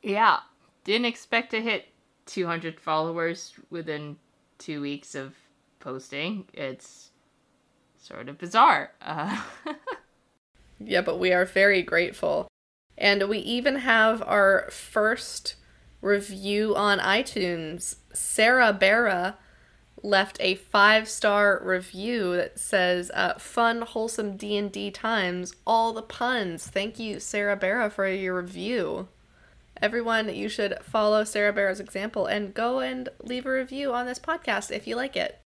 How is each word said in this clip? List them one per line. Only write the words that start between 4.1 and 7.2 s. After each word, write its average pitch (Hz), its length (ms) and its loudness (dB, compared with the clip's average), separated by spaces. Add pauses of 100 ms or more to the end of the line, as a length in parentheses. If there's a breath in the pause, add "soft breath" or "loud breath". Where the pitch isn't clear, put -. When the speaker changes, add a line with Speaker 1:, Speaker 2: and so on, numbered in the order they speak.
Speaker 1:
two 151 240 -8
weeks 143 340 -10
of 135 180 -10 (460)
posting. 143 720 -8
It's - 560 -14 (880)